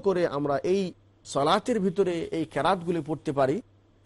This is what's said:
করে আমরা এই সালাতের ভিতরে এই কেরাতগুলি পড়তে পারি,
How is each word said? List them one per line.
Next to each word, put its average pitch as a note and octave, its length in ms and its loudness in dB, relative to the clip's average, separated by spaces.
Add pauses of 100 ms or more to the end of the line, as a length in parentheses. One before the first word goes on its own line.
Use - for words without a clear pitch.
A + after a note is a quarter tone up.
করে F3+ 160 2 (140)
আমরা C#3+ 180 0 (180)
এই G3 80 2 (440)
সালাতের G#3 600 2
ভিতরে F#3+ 280 0 (240)
এই D#3+ 160 -2
কেরাতগুলি E3+ 560 0
পড়তে D3+ 300 -4
পারি, C#3 180 2 (480)